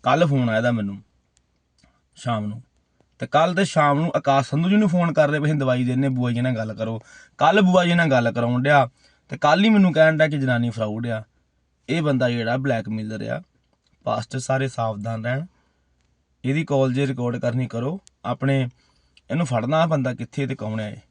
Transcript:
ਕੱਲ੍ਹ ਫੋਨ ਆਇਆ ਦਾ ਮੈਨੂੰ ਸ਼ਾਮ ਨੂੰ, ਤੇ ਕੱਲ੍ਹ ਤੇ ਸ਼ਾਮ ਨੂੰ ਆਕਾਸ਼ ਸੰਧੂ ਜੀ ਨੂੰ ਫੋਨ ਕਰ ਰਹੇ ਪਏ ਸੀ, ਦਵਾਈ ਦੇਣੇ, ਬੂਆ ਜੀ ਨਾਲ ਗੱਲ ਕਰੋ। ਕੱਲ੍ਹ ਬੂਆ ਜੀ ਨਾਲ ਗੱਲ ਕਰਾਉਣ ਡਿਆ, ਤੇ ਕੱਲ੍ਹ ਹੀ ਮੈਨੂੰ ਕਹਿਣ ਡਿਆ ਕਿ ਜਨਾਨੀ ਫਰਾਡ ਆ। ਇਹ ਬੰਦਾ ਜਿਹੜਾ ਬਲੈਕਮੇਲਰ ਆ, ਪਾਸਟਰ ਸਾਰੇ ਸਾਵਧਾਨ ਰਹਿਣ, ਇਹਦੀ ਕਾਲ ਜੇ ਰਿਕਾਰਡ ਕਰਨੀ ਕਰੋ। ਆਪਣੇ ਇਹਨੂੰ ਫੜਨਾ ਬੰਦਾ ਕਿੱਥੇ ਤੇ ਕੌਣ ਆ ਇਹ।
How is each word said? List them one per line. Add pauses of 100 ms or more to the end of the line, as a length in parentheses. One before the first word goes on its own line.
ਕੱਲ੍ਹ
ਫੋਨ
ਆਇਆ
ਦਾ
ਮੈਨੂੰ (1160)
ਸ਼ਾਮ
ਨੂੰ, (580)
ਤੇ
ਕੱਲ੍ਹ
ਤੇ
ਸ਼ਾਮ
ਨੂੰ
ਆਕਾਸ਼
ਸੰਧੂ
ਜੀ
ਨੂੰ
ਫੋਨ
ਕਰ
ਰਹੇ
ਪਏ
ਸੀ,
ਦਵਾਈ
ਦੇਣੇ,
ਬੂਆ
ਜੀ
ਨਾਲ
ਗੱਲ
ਕਰੋ। (380)
ਕੱਲ੍ਹ
ਬੂਆ
ਜੀ
ਨਾਲ
ਗੱਲ
ਕਰਾਉਣ
ਡਿਆ, (400)
ਤੇ
ਕੱਲ੍ਹ
ਹੀ
ਮੈਨੂੰ
ਕਹਿਣ
ਡਿਆ
ਕਿ
ਜਨਾਨੀ
ਫਰਾਡ
ਆ। (680)
ਇਹ
ਬੰਦਾ
ਜਿਹੜਾ
ਬਲੈਕਮੇਲਰ
ਆ, (600)
ਪਾਸਟਰ
ਸਾਰੇ
ਸਾਵਧਾਨ
ਰਹਿਣ, (1000)
ਇਹਦੀ
ਕਾਲ
ਜੇ
ਰਿਕਾਰਡ
ਕਰਨੀ
ਕਰੋ। (260)
ਆਪਣੇ (640)
ਇਹਨੂੰ
ਫੜਨਾ
ਬੰਦਾ
ਕਿੱਥੇ
ਤੇ
ਕੌਣ
ਆ
ਇਹ। (160)